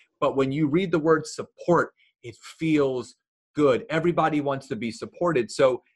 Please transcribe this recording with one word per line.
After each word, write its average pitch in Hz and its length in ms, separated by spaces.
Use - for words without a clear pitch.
But 131 160
when 135 160
you 151 140
read 170 260
the 175 60
word 156 280
support, - 680
it 117 140
feels 139 800
good. 135 340
Everybody 156 540
wants 139 260
to 131 80
be 113 140
supported. 127 600
So 127 320